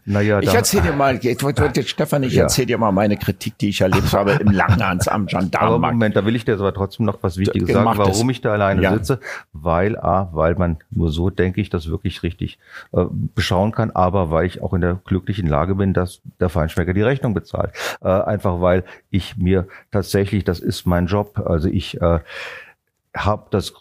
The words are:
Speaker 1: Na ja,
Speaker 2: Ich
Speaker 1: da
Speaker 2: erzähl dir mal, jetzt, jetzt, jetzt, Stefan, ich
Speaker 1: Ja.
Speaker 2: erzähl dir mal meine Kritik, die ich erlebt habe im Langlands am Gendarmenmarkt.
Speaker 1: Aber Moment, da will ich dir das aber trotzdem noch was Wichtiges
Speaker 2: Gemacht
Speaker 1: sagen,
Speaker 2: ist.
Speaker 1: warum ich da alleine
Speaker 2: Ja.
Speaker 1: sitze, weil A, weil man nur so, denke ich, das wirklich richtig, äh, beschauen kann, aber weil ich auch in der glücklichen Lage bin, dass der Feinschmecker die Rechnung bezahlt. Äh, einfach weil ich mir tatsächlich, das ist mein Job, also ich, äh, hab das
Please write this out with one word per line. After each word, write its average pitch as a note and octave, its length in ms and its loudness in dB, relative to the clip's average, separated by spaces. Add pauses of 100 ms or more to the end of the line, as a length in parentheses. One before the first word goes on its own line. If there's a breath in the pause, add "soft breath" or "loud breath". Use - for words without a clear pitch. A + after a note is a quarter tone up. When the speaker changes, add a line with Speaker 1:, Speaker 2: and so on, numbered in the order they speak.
Speaker 1:
Na G2+ 160 0
ja, G#2 200 2
Speaker 2:
Ich G2+ 100 2
Speaker 1:
da G2+ 80 4
Speaker 2:
erzähl G3+ 240 2
dir E3+ 100 0
mal, C#3 240 2
jetzt, A#2+ 260 -2
jetzt, C#3+ 340 0
jetzt, B2+ 120 -2
Stefan, D3 340 -2
ich B2+ 120 -2
Speaker 1:
Ja. F#2 80 6
Speaker 2:
erzähl A#2 240 2
dir A#2 120 0
mal G#2+ 140 2
meine G2+ 240 2
Kritik, - 420 -6
die G#2 120 0
ich G2 100 -2
erlebt G2 320 2
habe G2+ 200 4
im G#2 180 4
Langlands F2+ 580 2
am G2+ 180 -2
Gendarmenmarkt. F2 360 -2
Speaker 1:
Aber E2+ 160 2
Moment, G#2 380 2
da F#2+ 80 2
will A#2 120 0
ich A#2 80 -6
dir B2 80 0
das G2 80 -2
aber G2 140 0
trotzdem G2 320 -2
noch G2+ 160 -4
was F2+ 160 -2
Wichtiges F#2+ 300 0
Speaker 2:
Gemacht G2+ 280 2
Speaker 1:
sagen, G2+ 140 4
Speaker 2:
ist. F#2+ 60 0
Speaker 1:
warum A#2+ 140 2
ich B2 100 -4
da A#2 120 0
alleine G2 300 2
Speaker 2:
Ja. F#2+ 100 4
Speaker 1:
sitze, A2 280 -2 (320 loud breath)
weil E2+ 460 0
A, F#2+ 340 0
weil D#2+ 240 2
man E2+ 220 0 (120)
nur E2+ 200 0
so, E2+ 200 -2
denke F#2 300 -2
ich, G2+ 100 -4
das D#2+ 180 -4
wirklich E2 340 -6
richtig, - 360 -6 (340 loud breath)
äh, F2+ 120 2 (300)
beschauen G2 380 0
kann, A2+ 200 -2
aber F2+ 380 0
weil E2 160 2
ich - 160 -6
auch E2 120 -6
in F#2 60 0
der F2 240 0
glücklichen F#2+ 420 -2
Lage D#2+ 300 0
bin, G2 160 0
dass F2+ 280 -2 (200)
der F#2 80 2
Feinschmecker E2 440 -2
die G2 100 0
Rechnung B2+ 320 0
bezahlt. - 380 -4 (300 loud breath)
Äh, - 60 -2
einfach F#2+ 520 0
weil F2+ 220 4 (280 loud breath)
ich - 260 -4
mir F#2 320 2 (240 loud breath)
tatsächlich, G2 500 0
das F2 160 -2
ist - 280 -6
mein F2+ 200 2
Job, G#2 400 -2
also E2+ 220 0
ich, - 320 -4
äh, E2+ 180 4 (960 loud breath)
hab - 360 -4
das - 300 -2